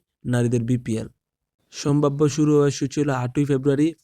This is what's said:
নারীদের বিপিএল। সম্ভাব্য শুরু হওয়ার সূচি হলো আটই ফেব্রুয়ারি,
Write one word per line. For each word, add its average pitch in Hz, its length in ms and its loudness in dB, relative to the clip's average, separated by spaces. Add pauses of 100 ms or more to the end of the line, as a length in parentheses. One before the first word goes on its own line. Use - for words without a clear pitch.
(240)
নারীদের 120 380 0
বিপিএল। 117 460 -4 (640)
সম্ভাব্য 143 560 0
শুরু 151 260 0
হওয়ার 143 240 4
সূচি 139 200 -6
হলো 147 160 0
আটই 127 300 -2
ফেব্রুয়ারি, 139 420 0 (180)